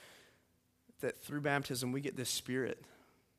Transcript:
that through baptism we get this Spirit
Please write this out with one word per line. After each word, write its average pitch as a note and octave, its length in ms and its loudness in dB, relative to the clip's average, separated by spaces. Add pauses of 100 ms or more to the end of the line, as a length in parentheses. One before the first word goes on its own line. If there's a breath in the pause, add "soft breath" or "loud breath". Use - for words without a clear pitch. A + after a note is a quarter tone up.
(1000 loud breath)
that - 180 0
through D3 220 -4
baptism C#3 500 2
we C3+ 100 2
get C#3+ 160 -2
this B2+ 140 0
Spirit B2+ 500 0 (580 loud breath)